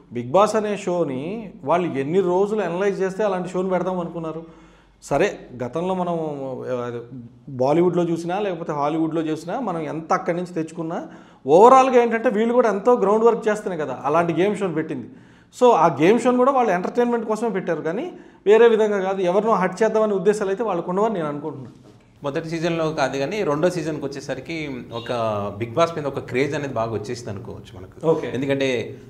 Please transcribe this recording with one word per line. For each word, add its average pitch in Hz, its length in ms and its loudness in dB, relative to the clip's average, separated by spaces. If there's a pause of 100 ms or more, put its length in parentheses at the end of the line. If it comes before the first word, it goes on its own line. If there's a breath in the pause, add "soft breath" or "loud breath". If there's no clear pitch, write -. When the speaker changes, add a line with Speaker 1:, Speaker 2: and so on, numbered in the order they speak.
(140 loud breath)
Speaker 1:
Bigg 120 180 -6
Boss 208 260 4
అనే 208 200 -4
షోని 175 760 -4 (100)
వాళ్ళు 156 340 0
ఎన్ని 151 220 0
రోజులు 196 420 0
అనలైజ్ 185 400 -2
చేస్తే 190 220 -2
అలాంటి 185 260 -2
షోని 185 200 -4
పెడదాం 180 300 -2
అనుకున్నారు? 160 440 -8 (600 loud breath)
సరే, 160 360 0 (260)
గతంలో 170 280 -4
మనం, 175 260 -2 (500)
ఆ, 120 300 -6 (500)
బాలీవుడ్లో 160 540 2
చూసినా 170 360 -4
లేకపోతే 170 340 -4
హాలీవుడ్లో 156 480 -2
చూసినా 156 380 -6
మనం 180 220 -4
ఎంత 156 320 -4
అక్కడి 180 240 -2
నుంచి 175 160 -8
తెచ్చుకున్నా 165 540 -6 (400 loud breath)
ఓవరాల్‌గా 247 540 8
ఏంటంటే 226 280 2
వీళ్ళు 226 240 2
కూడా 240 160 4
ఎంతో 208 280 2
గ్రౌండ్ 208 280 4
వర్క్ 220 220 4
చేస్తేనే 208 300 -2
కదా 131 280 -6
అలాంటి 165 280 2
గేమ్ 190 220 2
షోని 185 180 -4
పెట్టింది. 151 360 -6 (520 loud breath)
So 247 100 8
ఆ 165 160 8
గేమ్ 165 320 6
షోని 247 180 2
కూడా 254 140 4
వాళ్ళు 240 200 4
ఎంటర్టైన్మెంట్ 233 540 0
కోసమే 220 240 -2
పెట్టారు 175 320 -4
కానీ 208 320 -6 (320 loud breath)
వేరే 220 220 8
విధంగా 208 320 4
కాదు. 190 220 -2
ఎవరినో 202 320 2
హర్ట్ 180 300 0
చేద్దామనే 214 300 2
ఉద్దేశాలు 202 360 0
అయితే 196 140 -2
వాళ్ళకు 175 260 -4
ఉండవని 208 240 0
నేను 160 140 -4
అనుకుంటున్నాను. 143 680 -10 (280)
Speaker 2:
మొదటి 156 260 -6
సీజన్లో 165 420 -2
కాదు 139 260 -2
కానీ 185 260 -2
రెండో 156 260 2
సీజన్కి 151 360 -6
వచ్చేసరికి 139 880 -8
ఒక 117 180 -8 (480)
Bigg 117 160 -6
Boss 165 200 2
మీద 151 100 -6
ఒక - 140 -6
క్రేజ్ 143 360 -2
అనేది 139 180 -6
బాగా 117 180 -4
వచ్చేసింది 117 380 -8
అనుకోవచ్చు 98 500 -14
మనకు. - 280 -8
Speaker 1:
ఓకే. 139 260 0
Speaker 2:
ఎందుకంటే, 135 640 -2 (120)